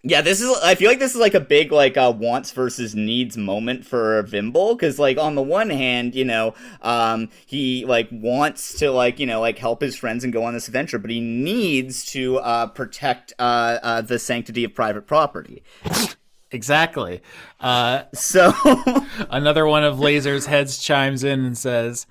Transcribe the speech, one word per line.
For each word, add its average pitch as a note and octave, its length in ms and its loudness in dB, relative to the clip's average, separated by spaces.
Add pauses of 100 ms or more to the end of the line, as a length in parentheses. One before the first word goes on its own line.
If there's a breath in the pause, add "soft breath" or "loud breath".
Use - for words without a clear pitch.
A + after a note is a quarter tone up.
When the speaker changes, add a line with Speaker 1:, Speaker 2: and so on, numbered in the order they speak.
Speaker 1:
yeah, D3 180 2
this F#3 200 2
is, B3+ 80 -2 (140)
I F3+ 100 6
feel F#3 160 6
like C4 80 6
this B3+ 160 0
is, A#3 80 0
like, G#3 140 6
a E3+ 40 6
big, D3 320 4
like, C#3 240 6
uh, B2+ 220 6
wants A#2 340 -2
versus B2 440 -4
needs A2+ 420 -2
moment A2 480 -4
for A2 380 0
Vimble, B2 520 0
'cause, D3+ 220 -2
like, C#3 220 2
on D3+ 160 0
the C3+ 80 0
one F#3+ 260 0
hand, B2 460 -2
you C3 100 0
know, A2+ 300 -2 (260 loud breath)
um, A2+ 480 0 (160 soft breath)
he, B2+ 400 -4
like, A#2 260 0
wants B2 680 -4
to, D3 100 2
like, B2 300 0
you C#3 80 -2
know, A2+ 120 -2
like, A2+ 200 -2
help A#2+ 220 -2
his C3 140 -4
friends A#2+ 280 -6
and B2 100 -4
go A2+ 100 -2
on A#2 120 -4
this A2+ 120 -10
adventure, B2 300 -6
but G#2+ 140 -8
he A#2 80 -4
needs C3 840 -2 (100)
to, C3 260 -2
uh, A#2 260 0
protect, B2 720 -8
uh, A#2+ 460 0
uh, A2+ 180 -2
the A#2 160 -2
sanctity A#2 460 -4
of G#2 100 -6
private G#2+ 320 -4
property. - 560 -2 (880 loud breath)
Speaker 2:
Exactly. C3 720 -2 (380 loud breath)
Uh, B2 440 0 (100)
Speaker 1:
So - 400 4 (120)
<laughs> B3+ 400 4 (240 loud breath)
Speaker 2:
another D3+ 380 2
one D3+ 160 4
of C#3 160 0
Laser's C#3+ 480 0
heads C#3+ 320 0
chimes C3+ 440 0
in C3+ 220 0
and B2 100 -4
says, A#2+ 560 -4